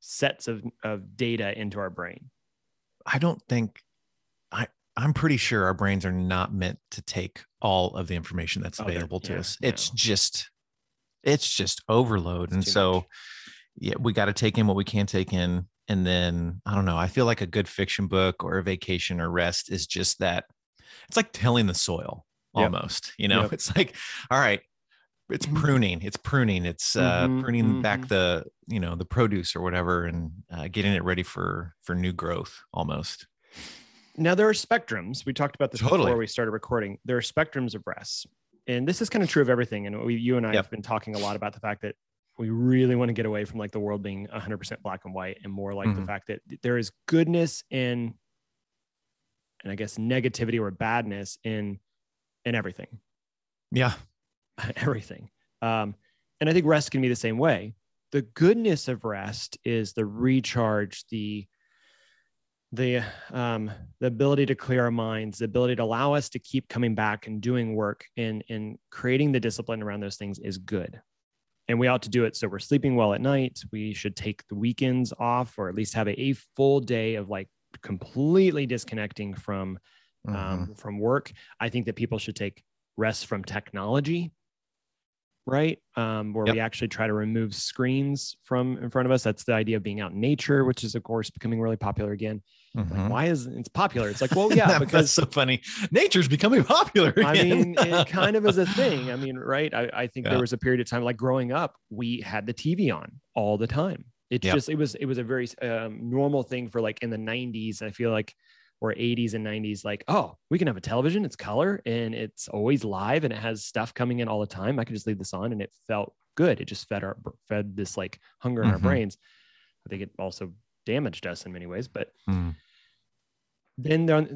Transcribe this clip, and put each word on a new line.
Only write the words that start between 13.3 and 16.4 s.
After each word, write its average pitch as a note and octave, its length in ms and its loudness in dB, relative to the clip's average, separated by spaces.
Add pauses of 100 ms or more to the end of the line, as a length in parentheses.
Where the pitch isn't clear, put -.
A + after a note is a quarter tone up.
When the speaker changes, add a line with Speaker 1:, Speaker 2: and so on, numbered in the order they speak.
Speaker 2:
yeah, - 200 -4
we A#2 140 2
gotta G#2 200 2
take G#2+ 260 2
in G#2+ 80 6
what G2 100 4
we G2 80 2
can G2+ 220 0
take F#2+ 260 -2
in. F2+ 340 0 (220)
And F#2+ 180 2
then, F2 600 0